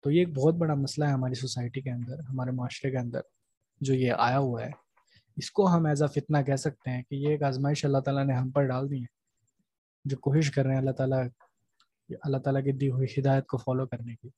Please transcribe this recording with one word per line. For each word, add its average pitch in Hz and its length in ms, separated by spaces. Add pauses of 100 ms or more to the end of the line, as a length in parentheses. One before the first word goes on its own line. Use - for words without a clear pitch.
تو 143 80
یہ 165 80
ایک 170 180
بہت 156 160
بڑا 165 200
مسئلہ 139 320
ہے 143 60
ہماری 127 220
سوسائٹی 123 480
کے 135 80
اندر، 123 300
ہمارے 127 320
معاشرے 127 400
کے 131 60
اندر 120 220 (640)
جو 135 120
یہ 127 240
آیا 120 200
ہوا 120 280
ہے۔ - 40 (680)
اس - 140
کو 196 160
ہم 165 200
as 147 160
a 147 40
فتنہ 147 380
کہہ 139 100
سکتے 135 340
ہیں 123 200
کہ 143 60
یہ 139 140
ایک 147 140
آزمائش 139 420
اللہ 139 120
تعالیٰ 139 280
نے 135 80
ہم 127 160
پر 139 180
ڈال 131 220
دی 139 100
ہے۔ 120 60 (1000)
جو 135 120
کوشش 143 340
کر 139 120
رہے 135 80
ہیں 135 80
اللہ 131 120
تعالیٰ، 131 360 (960)
اللہ 135 160
تعالیٰ 135 260
کی 139 80
دی 135 180
ہوئی 131 180 (100)
ہدایت 135 300
کو 131 100
فالو 131 300
کرنے 120 280
کی۔ 123 220